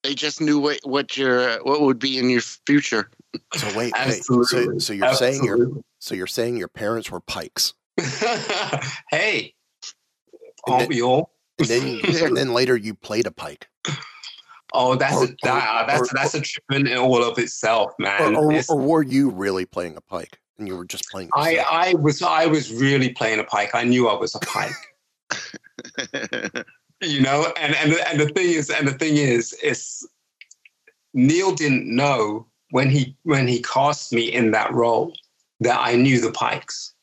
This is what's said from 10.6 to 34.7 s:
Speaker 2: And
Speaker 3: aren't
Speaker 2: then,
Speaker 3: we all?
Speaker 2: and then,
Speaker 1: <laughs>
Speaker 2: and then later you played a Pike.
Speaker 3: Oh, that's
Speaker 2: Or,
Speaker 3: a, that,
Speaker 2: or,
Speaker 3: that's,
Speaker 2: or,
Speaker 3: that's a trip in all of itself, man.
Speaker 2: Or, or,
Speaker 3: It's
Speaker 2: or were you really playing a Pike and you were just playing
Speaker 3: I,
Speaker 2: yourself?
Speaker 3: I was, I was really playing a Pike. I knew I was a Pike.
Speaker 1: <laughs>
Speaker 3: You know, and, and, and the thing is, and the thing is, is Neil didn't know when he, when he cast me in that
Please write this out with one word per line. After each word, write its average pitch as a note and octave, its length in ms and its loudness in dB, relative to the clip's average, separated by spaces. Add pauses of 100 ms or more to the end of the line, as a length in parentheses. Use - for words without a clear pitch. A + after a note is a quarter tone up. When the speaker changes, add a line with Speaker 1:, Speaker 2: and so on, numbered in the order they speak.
Speaker 2:
And B2+ 80 0
Speaker 3:
aren't B2+ 60 4
Speaker 2:
then, B2 80 0
Speaker 3:
we A#2+ 140 -2
all? C3 280 2 (300)
Speaker 2:
and B2+ 80 2
then, B2 340 0
Speaker 1:
<laughs> E3 240 0
Speaker 2:
and B2+ 100 0
then C3+ 160 0
later B2 240 2
you G#2+ 180 -6
played G#2+ 340 -2
a - 20 -4
Pike. - 380 -16 (1040)
Speaker 3:
Oh, B2+ 240 2
that's C3+ 180 0
Speaker 2:
Or, C3+ 120 4
Speaker 3:
a, - 180 -8
that, A#2 400 0
Speaker 2:
or, - 20 -2
Speaker 3:
that's, C#3 240 2
Speaker 2:
or, - 40 -6
Speaker 3:
that's C3+ 200 0
a D3+ 60 -2
trip - 320 -10
in C3+ 240 2
all B2 260 4
of A#2 160 0
itself, A2+ 640 0
man. G2+ 340 2
Speaker 2:
Or, D#3 120 4
or, D3+ 60 4
Speaker 3:
It's D3+ 180 2
Speaker 2:
or D3+ 100 2
were D3+ 240 4
you C3+ 260 4
really F#2+ 360 -2
playing F2 300 -8
a - 40 -18
Pike - 400 -12 (180)
and G#2+ 80 -10
you F#2 100 -8
were F2 80 -12
just - 260 -10
playing F#2+ 260 -12
Speaker 3:
I, D#3 140 2
Speaker 2:
yourself? - 200 0
Speaker 3:
I F3 240 2
was, D3+ 280 0
I D#3+ 240 2
was D3+ 280 0
really C3 360 2
playing A2+ 280 -2
a G#2 60 -2
Pike. G#2 300 -2
I A#2 100 0
knew B2 240 4
I G2+ 100 4
was - 160 -4
a - 60 -10
Pike. - 320 -4 (580)
Speaker 1:
<laughs> - 1300 -10 (400)
Speaker 3:
You D3 160 -2
know, C#3 400 2
and, D3 140 0
and, D3+ 200 2
and D3+ 260 0
the D3+ 80 2
thing F3+ 220 0
is, D#3 200 0
and D3 160 0
the C3+ 60 0
thing D3+ 240 0
is, B2 380 2
is - 540 -6 (1040)
Neil E3 380 4
didn't D3 400 0
know A#2 540 0 (240)
when C3 200 2
he, C3+ 340 0
when C3+ 240 2
he A#2+ 120 2
cast C#3+ 520 0
me A2+ 200 0
in A2+ 200 2
that G#2+ 200 0